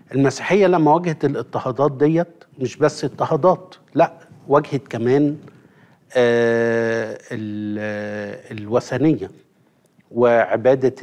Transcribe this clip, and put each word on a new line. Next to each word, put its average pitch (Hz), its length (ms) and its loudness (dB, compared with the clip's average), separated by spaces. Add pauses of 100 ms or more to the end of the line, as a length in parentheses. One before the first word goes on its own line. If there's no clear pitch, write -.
(160)
المسيحية 151 520 2
لما 160 260 4
واجهت 170 320 -2
الاضطهادات 131 680 -2
ديت، 160 520 0 (160)
مش 123 180 -6
بس 147 280 -2
اضطهادات، 151 680 0 (200)
لا، 160 180 2 (340)
واجهت 143 400 0
كمان، 139 500 0 (800)
آه، 117 1000 0 (140)
ال-، 104 1300 -8
الوثنية 120 760 0 (800)
وعبادة 117 920 2